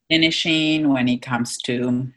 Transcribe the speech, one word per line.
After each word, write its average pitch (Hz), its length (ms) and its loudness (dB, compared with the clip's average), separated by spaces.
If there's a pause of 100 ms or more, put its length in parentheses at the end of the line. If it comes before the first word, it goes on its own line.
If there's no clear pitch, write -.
(100)
finishing, 156 840 2
when 123 160 2
it 123 140 0
comes 120 400 -4
to 123 540 -2